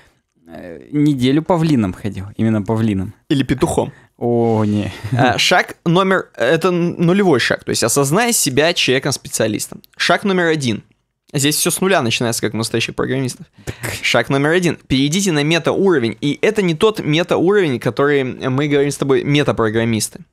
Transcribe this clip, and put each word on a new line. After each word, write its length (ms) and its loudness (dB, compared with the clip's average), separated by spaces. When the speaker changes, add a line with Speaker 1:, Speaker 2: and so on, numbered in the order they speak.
Speaker 1:
э, 440 -18
неделю 500 2
павлином 520 2
ходил, 320 -8
именно 260 0
павлином. 520 -2
Speaker 2:
Или 140 2
петухом. 480 0
Speaker 1:
О, 480 2
не. 260 -2
Speaker 2:
А, 200 2
шаг 480 0
номер... 500 2
Это 320 0
н-, 300 0
нулевой 420 4
шаг, 240 -2
то 80 -8
есть 120 -2
осознай 500 2
себя 400 2
человеком-специалистом. 1080 -2
Шаг 300 0
номер 220 0
один. 360 -2
Здесь 240 0
всё 140 0
с 100 -4
нуля 200 2
начинается, 400 -2
как 120 -4
у 40 -6
настоящих 380 -4
программистов. 520 -4
Speaker 1:
Так. 100 -12
Speaker 2:
Шаг 280 0
номер 220 2
один. 260 0
Перейдите 460 0
на 100 0
метауровень, 800 0
и 200 -2
это 200 0
не 120 0
тот 260 0
метауровень, 800 0
который 440 0
мы 460 -2
говорим 220 2
с 60 -8
тобой, 260 2
метапрограммисты. 960 0